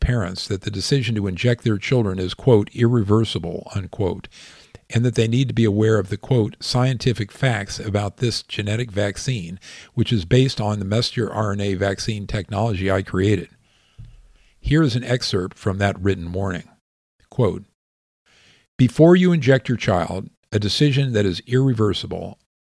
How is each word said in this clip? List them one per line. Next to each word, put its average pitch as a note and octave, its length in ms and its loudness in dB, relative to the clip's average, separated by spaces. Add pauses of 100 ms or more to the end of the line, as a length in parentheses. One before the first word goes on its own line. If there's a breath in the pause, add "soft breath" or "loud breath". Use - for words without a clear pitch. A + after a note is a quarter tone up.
parents G2 480 -2
that G2 140 -6
the - 80 -6
decision A2 440 -2
to G2 120 -2
inject A#2 360 0
their A2 140 0
children G2 420 0
is, F#2 140 -4
quote, G#2+ 400 4
"irreversible," G#2+ 1000 0
unquote, F#2 540 -4 (600 loud breath)
and A#2 160 0
that A#2+ 100 0
they A2+ 140 2
need B2+ 180 2
to A#2 60 -6
be A2+ 100 2
aware A2 340 4
of G2 120 -2
the, G#2 80 -6
quote, A2+ 420 0
"scientific B2 720 -2
facts A2 480 -4
about G2+ 380 -4
this - 260 -2
genetic G#2+ 480 -6
vaccine, G2 680 -4 (320 loud breath)
which - 180 0
is G#2 140 0
based B2+ 340 2
on G#2 200 -2
the G2 40 -4
messenger G#2 480 -2
R G#2 220 -2
N G2+ 80 -4
A G2+ 140 -2
vaccine G2 520 -4
technology G2 640 -2
I G2 100 2
created." F#2+ 460 0 (1120 soft breath)
Here D3 240 2
is B2 140 2
an B2 80 -4
excerpt G#2 520 -2
from F#2+ 200 -2
that G2 240 0
written F#2 320 -2
warning. F#2+ 340 -4 (640)
Quote, G2 340 0 (1120 soft breath)
Before D#3 400 6
you F3+ 160 4
inject C3+ 380 2
your A#2+ 80 0
child, F#2 520 -2 (220)
a G#2+ 60 2
decision C3 560 2
that G#2 140 2
is F2 180 -4
irreversible, G#2 920 -2 (280)